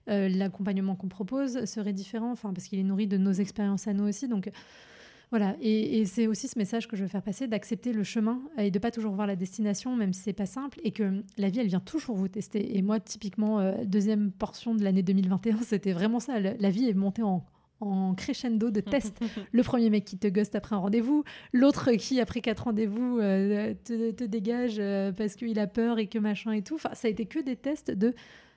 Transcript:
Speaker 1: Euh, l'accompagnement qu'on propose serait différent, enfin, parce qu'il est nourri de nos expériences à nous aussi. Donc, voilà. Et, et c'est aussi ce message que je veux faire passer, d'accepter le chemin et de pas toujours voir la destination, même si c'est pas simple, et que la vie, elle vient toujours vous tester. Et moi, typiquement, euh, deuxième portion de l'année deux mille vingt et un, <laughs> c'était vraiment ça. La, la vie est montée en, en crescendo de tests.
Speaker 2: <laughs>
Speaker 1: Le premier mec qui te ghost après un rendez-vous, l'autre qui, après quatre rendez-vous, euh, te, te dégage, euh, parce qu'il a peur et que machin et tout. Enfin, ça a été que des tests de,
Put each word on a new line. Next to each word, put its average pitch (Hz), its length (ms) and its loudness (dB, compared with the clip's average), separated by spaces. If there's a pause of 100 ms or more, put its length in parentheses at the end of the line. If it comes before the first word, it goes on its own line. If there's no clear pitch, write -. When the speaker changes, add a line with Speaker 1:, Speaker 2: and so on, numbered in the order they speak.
Speaker 1:
Euh, 202 200 2
l'accompagnement 190 680 0
qu'on 190 120 -6
propose 247 580 -4
serait 208 280 -4
différent, 220 380 -4
enfin, 220 220 -6
parce 180 140 -8
qu'il 202 120 -4
est 196 40 2
nourri 196 240 2
de 196 100 0
nos 190 140 4
expériences 196 560 0
à 214 60 -2
nous 202 140 0
aussi. 208 200 -2
Donc, 208 240 -2 (800)
voilà. 208 280 2
Et, 220 420 2
et 220 40 4
c'est 220 220 2
aussi 220 200 -2
ce - 120 -6
message 226 280 -2
que - 80 -6
je 190 60 -2
veux 196 80 -2
faire 190 140 -4
passer, 233 240 -4
d'accepter 220 460 -2
le 214 100 0
chemin 226 380 0 (180)
et 202 100 4
de 185 80 0
pas 233 140 0
toujours 220 220 -2
voir 208 120 0
la 202 100 0
destination, 202 600 -2
même 202 180 2
si 185 80 -6
c'est 202 120 -4
pas 196 120 -2
simple, 269 380 -8
et 220 80 -2
que 196 320 -2 (140)
la 196 120 2
vie, 196 100 -2
elle 240 80 2
vient 180 120 2
toujours 240 360 -4
vous 190 120 0
tester. 214 500 -2
Et 190 60 2
moi, 214 160 2
typiquement, 214 600 -2
euh, 190 260 0
deuxième 208 460 2
portion 226 440 -4
de 208 80 2
l'année 190 180 4
deux 190 120 2
mille 190 160 4
vingt 185 180 2
et 226 40 4
un, 214 100 2
<laughs> - 20 -2
c'était 196 300 0
vraiment 214 260 2
ça. 240 200 -4
La, 196 140 0
la 202 160 2
vie 220 180 2
est 220 60 2
montée 196 300 0
en, 190 200 2 (360)
en 190 340 0
crescendo 233 560 0
de 208 120 0
tests. 208 380 0 (160)
Speaker 2:
<laughs> 196 160 -10
Speaker 1:
Le 240 120 6
premier 233 260 4
mec 208 160 4
qui 190 140 -10
te - 80 2
ghost 208 280 2
après 208 200 -2
un 196 40 2
rendez-vous, 233 440 2 (300)
l'autre 254 400 6
qui, 247 280 2
après 240 200 -2
quatre - 240 -2
rendez-vous, 226 540 0
euh, 202 540 2 (100)
te, 226 280 -2
te 220 120 -6
dégage, 233 540 0
euh, 196 340 0
parce 208 240 -4
qu'il 226 220 -2
a 208 100 2
peur 226 300 0
et 220 100 2
que 220 120 -4
machin 214 320 -2
et 214 100 0
tout. 240 140 -6
Enfin, - 180 -4
ça - 140 -2
a 220 40 2
été 208 140 -2
que 302 140 -6
des 262 160 -2
tests 294 340 -4
de, 233 240 2 (440)